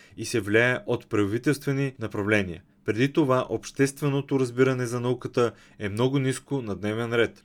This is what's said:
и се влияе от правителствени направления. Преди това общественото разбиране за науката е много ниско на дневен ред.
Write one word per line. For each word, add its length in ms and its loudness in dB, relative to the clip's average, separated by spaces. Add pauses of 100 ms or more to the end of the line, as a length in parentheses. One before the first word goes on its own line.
(160)
и 80 -8
се 160 -2
влияе 460 4
от 220 -4
правителствени 920 0
направления. 640 0 (220)
Преди 280 0
това 380 2
общественото 880 -2
разбиране 460 2
за 140 -4
науката 520 0 (260)
е 100 -6
много 300 0
ниско 440 -4
на 140 -6
дневен 360 -4
ред. 320 0